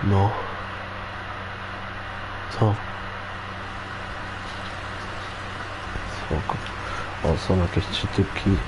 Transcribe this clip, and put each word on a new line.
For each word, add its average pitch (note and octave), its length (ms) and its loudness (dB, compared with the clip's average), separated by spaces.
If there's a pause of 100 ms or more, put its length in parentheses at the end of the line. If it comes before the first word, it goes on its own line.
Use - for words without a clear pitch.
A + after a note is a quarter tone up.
No. G2 260 8 (2250)
Co? G#2+ 240 6 (3500)
Spoko. - 300 0 (680)
O, D#2+ 140 6
są F#2 200 4
jakieś F2+ 280 4
trzy - 200 0
typki. - 440 4 (180)